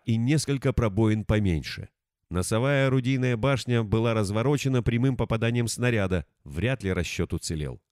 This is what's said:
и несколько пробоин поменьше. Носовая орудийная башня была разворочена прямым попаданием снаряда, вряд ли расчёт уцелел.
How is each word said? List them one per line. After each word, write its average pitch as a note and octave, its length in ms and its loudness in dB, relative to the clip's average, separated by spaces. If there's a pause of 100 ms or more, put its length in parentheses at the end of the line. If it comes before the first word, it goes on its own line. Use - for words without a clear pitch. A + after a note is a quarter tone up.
и A2+ 100 2
несколько C3+ 560 0
пробоин A2 540 2
поменьше. F#2+ 640 0 (400)
Носовая B2 560 0
орудийная B2+ 500 2
башня A#2+ 460 0
была A2+ 320 0
разворочена A#2 680 0
прямым A#2+ 340 2
попаданием A#2 500 0
снаряда, G2+ 600 0 (160)
вряд F#2+ 400 -4
ли F#2+ 80 0
расчёт E2+ 420 -2
уцелел. D2+ 480 -6 (100)